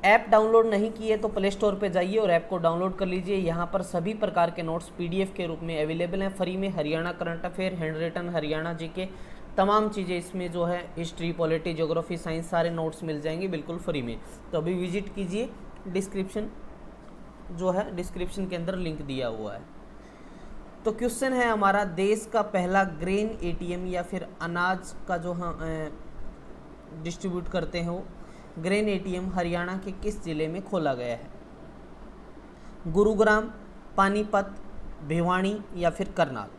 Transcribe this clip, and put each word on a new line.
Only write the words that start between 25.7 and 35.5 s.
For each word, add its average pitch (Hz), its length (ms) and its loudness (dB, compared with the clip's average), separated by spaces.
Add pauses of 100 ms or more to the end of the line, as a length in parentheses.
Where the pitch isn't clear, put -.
डिस्ट्रीब्यूट 175 440 -4
करते 175 320 -2
हैं 170 100 0
वो 180 140 -4 (560)
ग्रेन 202 300 2
एटीएम 185 400 -2
हरियाणा 175 480 0
के 190 140 -6
किस 214 320 -4
ज़िले 160 240 0
में 175 180 -4
खोला 156 280 2
गया 120 220 -2
है? - 140 -12 (1600)
गुरुग्राम, 214 640 6 (460)
पानीपत, 196 580 4 (480)
भिवानी 180 580 2 (140)